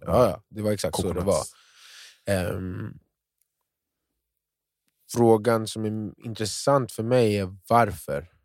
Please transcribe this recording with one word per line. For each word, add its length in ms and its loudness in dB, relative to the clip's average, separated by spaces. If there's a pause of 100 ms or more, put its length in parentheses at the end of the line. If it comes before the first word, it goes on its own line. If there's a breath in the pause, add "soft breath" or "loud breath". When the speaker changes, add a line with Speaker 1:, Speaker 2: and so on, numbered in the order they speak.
Speaker 1:
ah, 40 -2
ah. 140 6
Speaker 2:
Ja, 40 2
ja, 200 -8
det 120 -12
var 100 -2
exakt 240 -4
så 60 -2
det 120 -2
Speaker 1:
Coconuts. 400 0 (720 loud breath)
Speaker 2:
var. 100 0
Ehm, 580 -4 (2250)
frågan 540 4
som 180 -6
är 400 -8
intressant 680 -2
för 120 -6
mig 340 2
är 180 -4 (140)
varför. 580 0 (180)